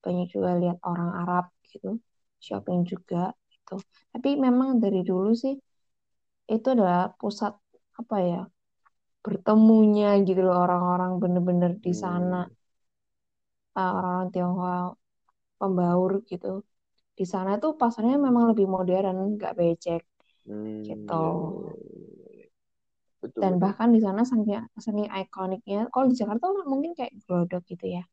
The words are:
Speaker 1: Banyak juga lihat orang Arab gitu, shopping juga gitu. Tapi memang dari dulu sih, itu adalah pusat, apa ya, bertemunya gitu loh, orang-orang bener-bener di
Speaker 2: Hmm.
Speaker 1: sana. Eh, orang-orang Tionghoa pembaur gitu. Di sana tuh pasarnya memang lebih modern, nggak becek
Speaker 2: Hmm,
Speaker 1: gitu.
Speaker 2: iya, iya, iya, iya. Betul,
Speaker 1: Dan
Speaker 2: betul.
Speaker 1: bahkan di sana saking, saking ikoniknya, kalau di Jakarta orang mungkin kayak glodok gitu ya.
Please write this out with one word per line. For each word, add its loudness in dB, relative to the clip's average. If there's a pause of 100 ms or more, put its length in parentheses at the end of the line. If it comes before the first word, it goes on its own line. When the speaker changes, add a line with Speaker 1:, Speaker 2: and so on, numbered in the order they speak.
Speaker 1:
Banyak -2
juga 0 (120)
lihat -2 (140)
orang -4 (100)
Arab -2 (260)
gitu, -12 (580)
shopping -4 (120)
juga -8 (360)
gitu. -18 (400)
Tapi -4 (160)
memang 2 (140)
dari 2 (100)
dulu 0 (140)
sih, -2 (1000)
itu -2
adalah 4 (200)
pusat, -4 (480)
apa -6 (140)
ya, -2 (880)
bertemunya 6 (200)
gitu 2
loh, 4 (100)
orang-orang 0 (120)
bener-bener 2 (140)
di 0
Speaker 2:
Hmm. -4
Speaker 1:
sana. -2 (1400)
Eh, 0
orang-orang -2
Tionghoa -2 (840)
pembaur 2 (200)
gitu. -8 (720)
Di -2
sana -2 (120)
tuh 0 (100)
pasarnya 2 (120)
memang 4
lebih 2
modern, 0 (180)
nggak -6
becek 0 (440)
Speaker 2:
Hmm, -10
Speaker 1:
gitu. -10
Speaker 2:
iya, 0 (120)
iya, -8
iya, -18
iya. -20 (760)
Betul, -6
Speaker 1:
Dan 2
Speaker 2:
betul. 0
Speaker 1:
bahkan 0
di 6
sana -2
saking, -2 (160)
saking -4
ikoniknya, -6 (120)
kalau 0
di 2
Jakarta -4
orang -4
mungkin -2
kayak -10 (140)
glodok -2 (100)
gitu -14 (140)
ya. -12